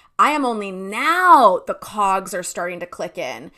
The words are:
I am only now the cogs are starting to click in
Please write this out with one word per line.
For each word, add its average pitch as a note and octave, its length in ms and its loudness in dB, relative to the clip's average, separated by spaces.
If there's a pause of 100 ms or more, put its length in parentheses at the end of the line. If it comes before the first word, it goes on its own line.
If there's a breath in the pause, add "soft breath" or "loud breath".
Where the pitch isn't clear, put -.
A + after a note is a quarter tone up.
(200 soft breath)
I A#3 120 4
am D4 140 -2
only G#3 260 -4
now B3 960 4
the G3 80 -6
cogs F#3+ 600 -4
are F3+ 80 -6
starting F3+ 380 -8
to F3 40 -8
click F3 320 -12
in C3 400 -10